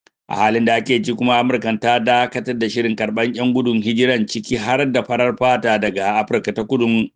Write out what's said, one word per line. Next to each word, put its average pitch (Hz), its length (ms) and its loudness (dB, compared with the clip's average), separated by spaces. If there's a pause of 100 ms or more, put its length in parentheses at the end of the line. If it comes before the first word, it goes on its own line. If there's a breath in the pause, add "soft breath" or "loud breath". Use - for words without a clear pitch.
(280)
A - 80 -8
halin 110 300 2
da 117 100 4
ake 117 280 0
ci 123 100 -4
kuma 123 300 2
Amurkan 117 360 -2
ta 120 200 2
dakatar 123 580 0
da 113 120 -2
shirin 113 260 -2
karɓan 110 400 -2
'yan 123 180 0
gudun 120 300 0
hijiran 117 440 2
ciki 113 280 -6
har 123 300 0
da 123 180 0
farar 123 320 0
fata 120 440 2
daga 101 440 0
Afirka 107 320 -2
ta 113 80 -4
Kudu 120 240 0 (280)